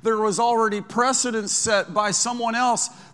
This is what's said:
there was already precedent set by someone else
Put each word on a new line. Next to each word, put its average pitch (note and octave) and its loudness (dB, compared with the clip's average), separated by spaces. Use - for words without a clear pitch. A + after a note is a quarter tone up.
there A3 0
was G#3+ 0
already A3+ 2
precedent A#3+ 0
set G3+ 0
by G#3 0
someone A#3 -2
else A#3+ 0